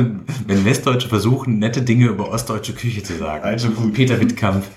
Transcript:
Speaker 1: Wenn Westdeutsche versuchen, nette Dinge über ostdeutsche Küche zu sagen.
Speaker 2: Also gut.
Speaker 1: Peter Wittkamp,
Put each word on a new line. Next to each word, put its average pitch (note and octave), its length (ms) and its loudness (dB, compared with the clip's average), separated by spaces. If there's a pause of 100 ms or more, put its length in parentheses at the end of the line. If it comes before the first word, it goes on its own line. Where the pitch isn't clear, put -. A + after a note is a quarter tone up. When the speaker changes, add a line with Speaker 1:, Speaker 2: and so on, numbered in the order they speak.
(460)
Speaker 1:
Wenn G2 180 2
Westdeutsche B2 440 0
versuchen, A2+ 500 2
nette A2 240 0
Dinge A#2+ 240 4
über G2+ 240 -2
ostdeutsche A2 440 -6
Küche G#2 280 -6
zu F2 160 -8
sagen. D2+ 260 -6
Speaker 2:
Also A2+ 260 0
gut. A2 240 0
Speaker 1:
Peter A#2+ 260 4
Wittkamp, G2 440 0 (120)